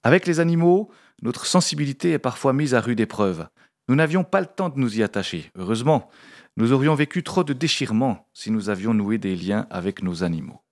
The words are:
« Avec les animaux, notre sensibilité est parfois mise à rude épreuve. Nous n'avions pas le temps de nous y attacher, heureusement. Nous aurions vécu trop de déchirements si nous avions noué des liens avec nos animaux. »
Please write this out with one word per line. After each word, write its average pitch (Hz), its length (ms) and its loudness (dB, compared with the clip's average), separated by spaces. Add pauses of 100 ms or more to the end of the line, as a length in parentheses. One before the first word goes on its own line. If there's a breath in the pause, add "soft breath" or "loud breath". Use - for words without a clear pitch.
« - 0 -
Avec 175 240 4
les 170 140 2
animaux, 170 500 4 (320 soft breath)
notre - 240 -6
sensibilité 151 640 0
est 151 80 2
parfois 131 340 0
mise 135 220 0
à 117 60 4
rude 113 180 -2
épreuve. 95 480 -2 (420 soft breath)
Nous 127 60 4
n'avions 160 300 2
pas 196 160 0
le 175 60 -4
temps 185 220 -6
de 139 120 -6
nous 113 180 0
y 107 60 2
attacher, 92 500 -6
heureusement. 113 560 0 (460 loud breath)
Nous 113 160 2
aurions 143 240 2
vécu 151 260 -2
trop 180 220 0
de 147 80 -4
déchirements 127 800 -2
si - 160 -12
nous 104 180 -2
avions 104 260 -2
noué 104 240 0
des 95 180 -2
liens 98 340 -4
avec 92 320 -6
nos 90 220 -2
animaux. » 80 360 -4 (120)